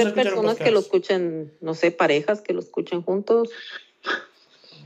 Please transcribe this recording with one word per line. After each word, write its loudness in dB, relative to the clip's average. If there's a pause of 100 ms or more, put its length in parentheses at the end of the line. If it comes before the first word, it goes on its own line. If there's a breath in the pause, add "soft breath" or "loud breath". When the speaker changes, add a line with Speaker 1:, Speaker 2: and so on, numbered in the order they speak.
Speaker 1:
haber 4
Speaker 2:
escuchar 2
un 0 (140)
Speaker 1:
personas 0
que 2
lo 4
Speaker 2:
podcast". -6 (160)
Speaker 1:
escuchen, -2
no -4
sé, 2
parejas 0
que -6
lo -2
escuchen -6
juntos. 0 (1400 loud breath)